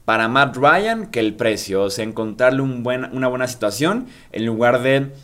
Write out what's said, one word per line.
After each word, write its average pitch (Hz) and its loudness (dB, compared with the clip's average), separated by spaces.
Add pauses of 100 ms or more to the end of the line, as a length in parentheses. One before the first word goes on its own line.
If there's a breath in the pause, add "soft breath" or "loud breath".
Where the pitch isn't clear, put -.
para 113 2
Matt 135 2
Ryan 196 2
que 117 -2
el 107 0
precio, 101 0
o 101 0
sea, 110 -4
encontrarle 113 0
un 127 -4
buen, 127 -4
una 127 -2
buena 127 -2
situación 131 -2 (240 loud breath)
en 113 -4
lugar 120 2
de, 135 2 (120 loud breath)